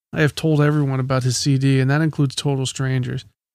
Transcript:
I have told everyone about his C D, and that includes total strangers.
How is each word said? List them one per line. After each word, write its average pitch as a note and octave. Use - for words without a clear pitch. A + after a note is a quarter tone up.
I -
have C#3+
told D#3
everyone D3
about C3
his B2
C C#3
D, C3+
and C3
that D3
includes D3
total C3+
strangers. C3